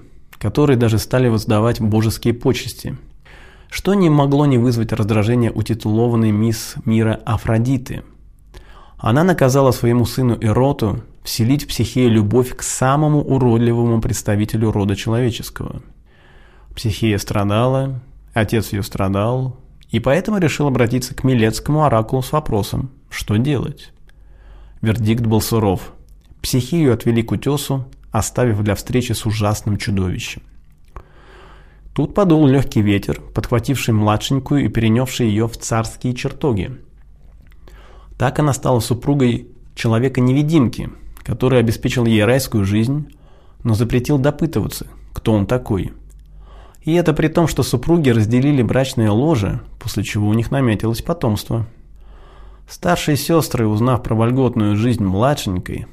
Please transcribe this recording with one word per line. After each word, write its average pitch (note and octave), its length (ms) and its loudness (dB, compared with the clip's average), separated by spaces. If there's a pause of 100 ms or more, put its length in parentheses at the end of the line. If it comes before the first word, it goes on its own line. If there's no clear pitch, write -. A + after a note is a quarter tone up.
(380)
которой D3 380 2
даже A2+ 220 4
стали B2+ 280 0
воздавать A2+ 540 0
божеские A2 520 0
почести, A#2+ 640 -4 (720)
что - 240 -2
не F#3 140 4
могло C#3+ 380 4
не C3+ 100 4
вызвать A#2 360 0
раздражения A2 580 2
у A2 120 -4
титулованной A2+ 680 0
мисс A2 540 -2
мира A2 400 2
Афродиты. A#2 800 -2 (920)
Она C3+ 260 2
наказала C#3 480 4
своему A#2+ 320 2
сыну A#2+ 360 0
Эроту A2+ 600 0 (220)
вселить C3 400 0
в - 40 -12
Психею B2 420 2
любовь A2 440 2
к - 80 -14
самому D3 580 0
уродливому A#2 800 2
представителю G#2+ 720 -2
рода G2 240 0
человеческого. - 880 -4 (960)
Психея G#2+ 420 -2
страдала, B2 800 -2 (320)
отец A2+ 360 -2
её G2 160 -4
страдал, A2 720 -2 (340)
и A2 100 -2
поэтому F#3 380 0
решил D3 300 0
обратиться B2 460 0
к - 80 -12
Милецкому C3 600 2
оракулу B2+ 380 0
с - 100 -10
вопросом, C3 600 -2 (180)
что - 260 -4
делать. - 560 -2 (880)
Вердикт A2+ 460 0
был A2 160 2
суров. G#2 500 -2 (480)
Психею C3 540 0
отвели A#2 280 0
к A2+ 80 -4
утёсу, C3+ 540 -2 (260)
оставив A2 520 -2
для G2+ 120 0
встречи B2 380 -2
с - 140 -6
ужасным G#2+ 500 -2
чудовищем. G2 640 -4 (1500)
Тут - 200 -2
подул D#3+ 320 6
лёгкий C3 340 2
ветер, G2+ 400 0 (140)
подхвативший A#2+ 580 -2
младшенькую B2+ 720 0
и G#2+ 40 0
перенёсший A#2 600 0
её G#2+ 180 0
в A2+ 120 -8
царские A2+ 560 -4
чертоги. B2 560 -4 (1500)
Так B2 220 -4
она D3 160 2
стала B2+ 260 0
супругой B2+ 680 -2 (260)
человека-невидимки, B2+ 1120 2 (340)
который B2+ 380 0
обеспечил A#2 460 0
ей A2 180 4
райскую A#2 400 2
жизнь, A#2+ 500 -2 (480)
но A2+ 120 2
запретил B2 420 0
допытываться, C#3+ 720 -2 (260)
кто - 220 0
он G2+ 100 2
такой. G2+ 480 -2 (920)
И D#3 100 0
это E3 180 4
при - 160 2
том, E3+ 180 2
что C#3 160 0
супруги C#3 480 2
разделили B2 500 2
брачное A2+ 520 2
ложе, B2 480 0 (180)
после - 240 -4
чего G#2 260 -2
у G#2 40 2
них A2+ 180 0
наметилось A2+ 500 0
потомство. A2+ 640 -4 (1040)
Старшие E3+ 480 -2
сёстры, C3+ 520 0
узнав A#2 340 0
про A2 140 -2
вольготную A2+ 580 2
жизнь G#2+ 300 0
младшенькой, G2 880 -2